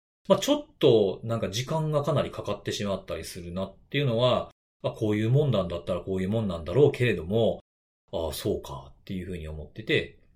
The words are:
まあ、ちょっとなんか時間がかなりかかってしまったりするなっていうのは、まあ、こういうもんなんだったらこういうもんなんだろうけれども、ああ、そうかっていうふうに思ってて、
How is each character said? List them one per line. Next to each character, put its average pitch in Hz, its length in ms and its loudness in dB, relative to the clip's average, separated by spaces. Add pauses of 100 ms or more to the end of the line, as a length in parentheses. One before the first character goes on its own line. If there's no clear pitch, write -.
(300)
ま 190 80 6
あ、 - 20 -2
ち - 120 0
ょ 294 80 2
っ - 60 -12 (140)
と 107 460 6
な 117 100 -2
ん 113 60 -2
か 98 80 -2
時 113 160 -6
間 156 260 -2
が 147 120 0
か 151 100 0
な 123 80 2
り 95 100 -4
か - 100 -10
か 101 120 -4
っ - 100 -12
て 110 80 -4
し 104 140 -4
ま 98 100 -2
っ 90 80 -6
た 82 140 -8
り 82 80 -10
す - 160 -12
る 87 100 -12
な 92 140 -4
っ - 100 -12 (140)
て 139 80 -4
い 143 60 0
う - 20 0
の 117 120 0
は、 120 340 2 (300)
ま - 100 -4
あ、 - 20 -8
こ 107 160 -2
う 107 80 2
い 110 80 0
う 113 40 2
も 143 160 4
ん 135 60 2
な 98 120 2
ん 90 40 -6
だ 85 120 -6
っ - 40 -12
た 98 100 -2
ら 87 60 -2
こ 95 160 -4
う 92 60 -2
い 92 60 -2
う - 20 0
も 110 100 0
ん 110 80 -2
な 87 100 -4
ん 80 60 -10
だ 80 80 -6
ろ 139 140 6
う - 80 6
け 123 100 -2
れ 117 120 4
ど 82 100 -6
も、 101 340 0 (540)
あ 82 160 -4
あ、 - 40 -6
そ 101 200 -2
う - 80 -4
か - 400 -14
っ - 20 -20
て - 100 -10
い 92 100 -6
う - 20 -12
ふ 95 60 -10
う 87 60 -8
に 78 120 -10
思 76 160 -10
っ - 40 -18
て 113 140 -16
て、 120 340 0 (180)